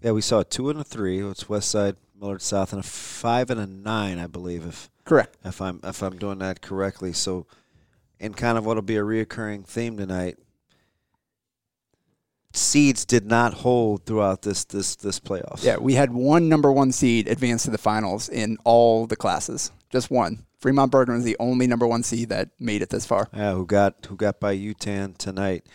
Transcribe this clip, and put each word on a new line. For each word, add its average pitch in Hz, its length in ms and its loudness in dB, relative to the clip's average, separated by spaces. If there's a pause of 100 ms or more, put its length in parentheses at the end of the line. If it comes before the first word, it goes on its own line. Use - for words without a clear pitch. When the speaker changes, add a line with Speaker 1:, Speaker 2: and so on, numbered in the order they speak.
Speaker 1:
Yeah, 117 100 2
we 107 80 2
saw 110 200 4
a 90 40 2
two 131 260 -4
and 151 100 -4
a 143 40 -6
three. 95 360 -4
It's 98 280 -10
West 104 220 -2
Side, 101 260 0 (220)
Millard 101 240 -8
South, 98 300 -2
and 98 80 -6
a 90 60 -10
five 120 640 -4
and 117 100 -4
a 101 60 -6
nine, 98 520 -6
I 85 100 -8
believe, 87 360 -10
if - 240 -14 (160)
Speaker 2:
Correct. - 400 4
Speaker 1:
if 92 160 -10
I'm, 92 220 -6
if 95 200 -10
I'm 92 160 -6
doing 98 200 -8
that 95 240 -6
correctly. 95 500 -6
So, 92 340 -4 (720)
in 104 140 -10
kind 117 240 0
of 107 60 -4
what'll 110 180 0
be 107 140 -2
a 104 60 0
reoccurring 107 640 -6
theme 117 300 -6
tonight, 92 420 -6 (2250)
seeds 143 520 4
did 113 220 2
not 117 280 4
hold 113 520 0
throughout 101 360 0
this, 98 220 -4
this, - 320 -6
this - 240 -6
playoffs. - 440 -10
Speaker 2:
Yeah, 120 140 4
we 131 160 2
had 127 180 2
one 147 360 4
number 147 240 6
one 135 200 4
seed 117 360 2
advance 120 360 0
to - 60 -4
the 107 80 -2
finals 107 500 0
in 110 360 -4
all 117 420 6
the 113 100 -2
classes. 98 540 -4 (200)
Just 127 200 0
one. 120 340 0 (140)
Fremont 135 320 2
Bergman 123 280 4
was 123 60 -2
the 113 140 0
only 127 300 2
number 120 180 2
one 117 160 2
seed 117 280 -4
that 104 180 -2 (100)
made 107 240 -2
it - 80 -6
this - 160 -4
far. 104 280 0
Speaker 1:
Yeah, 104 200 -2
who 92 100 -2
got, 101 440 2
who 101 80 -12
got 101 240 -2
by 101 120 -2
utan 98 640 -6
tonight. 95 500 -4 (100)